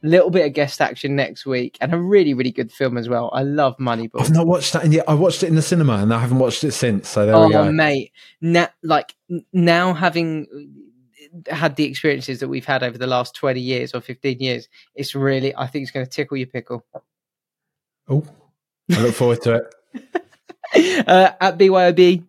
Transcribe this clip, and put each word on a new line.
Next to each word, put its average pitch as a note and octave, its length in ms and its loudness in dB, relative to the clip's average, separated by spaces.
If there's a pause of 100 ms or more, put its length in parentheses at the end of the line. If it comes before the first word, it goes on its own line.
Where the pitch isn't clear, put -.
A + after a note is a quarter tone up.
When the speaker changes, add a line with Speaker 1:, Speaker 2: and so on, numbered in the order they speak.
Speaker 1:
little E3+ 280 4
bit E3+ 160 2
of C3+ 80 -4
guest C#3+ 260 -2
action C#3 340 -2
next C#3 300 -4
week, B2 380 -6
and D3 100 -2
a E3+ 60 -2
really, F3+ 340 2
really B2+ 200 -2
good B2 200 -8
film B2+ 240 -2
as A#2 120 -6
well. A#2+ 260 -4
I C3 80 -2
love C#3 340 0
Moneyball. A#2 440 -6
Speaker 2:
I've C3+ 100 -2
not E3 160 4
watched F3 260 0
that E3 120 -2
in D#3 80 4
yet. D#3+ 140 2
I D#3 80 0
watched E3+ 280 2
it F3+ 60 -2
in D#3+ 80 2
the D#3 60 2
cinema, D3+ 360 2
and G#2 160 2
I A2+ 60 0
haven't B2 180 0
watched B2+ 260 0
it C#3 80 -2
since, G#2+ 360 -2
so G#2 180 0
there A2 100 4
we G#2+ 180 6
Speaker 1:
Oh, D3+ 100 4
Speaker 2:
go. D3+ 80 0
Speaker 1:
mate. D3+ 400 0 (280)
Na-, E3+ 280 2 (140)
like, D#3 320 -2 (160)
n-, F3 220 -10
now F3 400 2
having E3 540 -4 (1040)
had D3+ 260 -2
the D#3 80 -2
experiences C3+ 560 -6
that C3+ 80 -8
we've C3+ 160 -10
had C3 180 -4
over A#2+ 140 -8
the B2+ 100 -8
last B2 280 -4
twenty B2+ 260 -4
years B2+ 340 -6
or B2 60 -8
fifteen B2+ 400 -8
years, B2 260 -6 (280)
it's C#3 200 -12
really, C3+ 400 -2
I C3 120 -6
think C#3 160 -8
it's B2+ 100 -14
gonna B2+ 140 -8
tickle C#3 320 -8
your B2+ 80 -8
pickle. A#2+ 400 -14 (1200)
Speaker 2:
Oh, D3 160 -2 (680)
I D3+ 120 0
look A#2 120 2
forward A#2+ 280 0
to A#2 140 0
it. - 180 -6 (1000)
Speaker 1:
<laughs> F4 320 4
Uh, F#3 340 6
at F3+ 180 0
B F#3+ 120 6
Y F#3 160 4
O F3 60 4
B F3+ 360 4